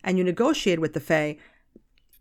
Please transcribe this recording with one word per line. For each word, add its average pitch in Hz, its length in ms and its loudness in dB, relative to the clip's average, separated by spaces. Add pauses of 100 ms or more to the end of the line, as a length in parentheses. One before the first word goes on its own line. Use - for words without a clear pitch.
and 185 120 0
you 185 60 2
negotiate 180 560 0
with 156 140 -2
the 147 80 -6
Fae? 151 380 -2 (840)